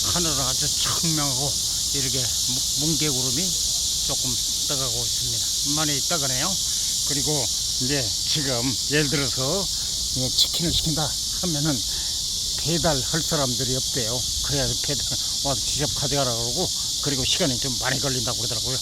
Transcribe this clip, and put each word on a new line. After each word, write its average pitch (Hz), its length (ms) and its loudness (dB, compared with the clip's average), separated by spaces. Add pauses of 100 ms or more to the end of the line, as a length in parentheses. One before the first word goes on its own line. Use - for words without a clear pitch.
하늘은 165 380 0
아주 127 260 0 (140)
청명하고 143 720 0 (400)
이렇게 131 300 0 (240)
무-, 131 400 0
뭉게구름이 139 640 0 (560)
조금 127 280 0 (320)
떠가고 127 380 -2
있습니다. 117 420 0 (280)
많이 151 320 2
떠가네요. 143 480 0 (520)
그리고 143 400 0 (340)
이제 127 280 0 (180)
지금 131 480 0 (160)
예를 147 180 4
들어서 139 580 0 (480)
이 127 200 0
치킨을 - 380 2
시킨다 147 380 2 (300)
하면은 151 380 0 (760)
배달할 156 640 0
사람들이 131 540 0
없대요. 123 460 -2 (220)
그래야 139 240 0 (140)
배달 143 240 0 (380)
와서 139 200 0
직접 135 300 0
가져가라 135 420 2
그러고, 120 340 0 (320)
그리고 139 220 0
시간이 127 360 2
좀 127 200 -2
많이 131 200 0
걸린다고 127 380 0
그러더라고요. 113 440 -2